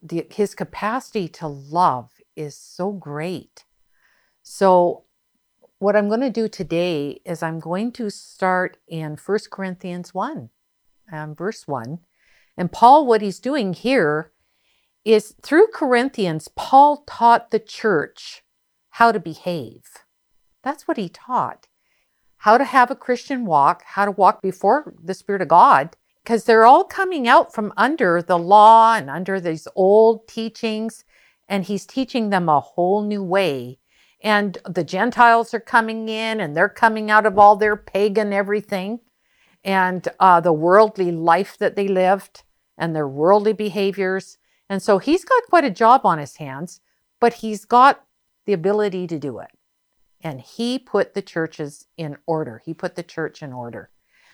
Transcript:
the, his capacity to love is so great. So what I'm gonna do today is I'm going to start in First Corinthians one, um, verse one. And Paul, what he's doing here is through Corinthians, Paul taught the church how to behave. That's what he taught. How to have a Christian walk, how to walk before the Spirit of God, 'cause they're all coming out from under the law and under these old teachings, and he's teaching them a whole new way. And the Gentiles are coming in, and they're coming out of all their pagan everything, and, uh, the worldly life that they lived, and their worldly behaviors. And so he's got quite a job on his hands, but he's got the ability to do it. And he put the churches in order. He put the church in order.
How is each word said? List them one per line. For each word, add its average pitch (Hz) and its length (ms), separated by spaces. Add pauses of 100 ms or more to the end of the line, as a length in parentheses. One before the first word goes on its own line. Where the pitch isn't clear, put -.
the, 170 260
his 202 240
capacity 202 760
to - 180
love 143 640 (240)
is 147 180
so - 380
great. 156 720 (800)
So 180 640 (760)
what 202 160
I'm 208 140
gonna 240 200
do 220 200
today 165 760
is 170 180
I'm 165 200
going 196 320
to 214 160
start 185 680 (140)
in 156 260
First - 340
Corinthians 180 640
one, 196 360 (640)
um, 151 200
verse 180 320
one. 135 340 (580)
And 175 160
Paul, 277 320
what 220 160
he's 196 180
doing 247 320
here 165 640 (720)
is 214 360
through 381 260
Corinthians, 240 840
Paul 285 580
taught 233 440
the 220 80
church - 840 (460)
how 233 240
to 214 60
behave. 160 640 (800)
That's 294 280
what 330 80
he 190 100
taught. - 600 (720)
How 214 180
to 269 80
have 254 260
a 262 40
Christian 247 500
walk, 156 400
how - 180
to 202 80
walk 202 300
before 196 600
the 170 120
Spirit 196 280
of 156 60
God, 170 480 (300)
'cause 226 180
they're 226 220
all 294 180
coming 370 420
out 285 280
from 208 240
under 196 440
the 175 160
law 220 580
and 139 140
under 185 300
these 165 260 (120)
old 214 500
teachings, 220 760 (420)
and 196 160
he's 196 220
teaching 254 460
them 175 180
a 147 100
whole 180 420
new 208 220
way. 151 560 (420)
And 208 440
the 175 180
Gentiles 233 720
are 214 80
coming 220 480
in, 220 320
and 151 120
they're 175 140
coming 220 420
out 214 160
of 202 140
all 208 160
their 214 220
pagan 202 560
everything, 202 680 (640)
and, 185 420 (140)
uh, 180 220
the 170 100
worldly 180 640
life 170 460
that 202 180
they 196 100
lived, 185 560 (340)
and 165 160
their 151 140
worldly 196 460
behaviors. 196 840 (300)
And 196 160
so 202 140
he's 311 260
got 508 240
quite 339 160
a 269 60
job 233 360
on 170 120
his 143 180
hands, 143 460 (400)
but 233 140
he's 214 280
got 247 400 (420)
the 208 60
ability 190 560
to 165 100
do 131 220
it. - 120 (680)
And 135 220
he 240 360
put 202 360
the 196 80
churches 156 760
in 151 300
order. 156 400
He 165 80
put 180 220
the 170 80
church - 380
in 139 120
order. 120 380 (420)